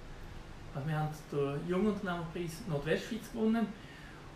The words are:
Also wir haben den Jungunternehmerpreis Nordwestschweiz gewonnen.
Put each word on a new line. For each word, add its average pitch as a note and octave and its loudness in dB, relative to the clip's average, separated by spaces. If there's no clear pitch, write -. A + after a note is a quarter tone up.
Also C#3 -2
wir D#3 2
haben D#3 2
den C#3+ 2
Jungunternehmerpreis F3+ 2
Nordwestschweiz D#3+ 0
gewonnen. A3 4